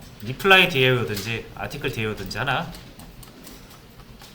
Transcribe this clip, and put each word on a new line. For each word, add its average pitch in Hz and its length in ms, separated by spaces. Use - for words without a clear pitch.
리플라이 175 480
뒤에 131 220
오든지 110 640
아티클 135 360
뒤에 110 140
오든지 98 320
하나 143 340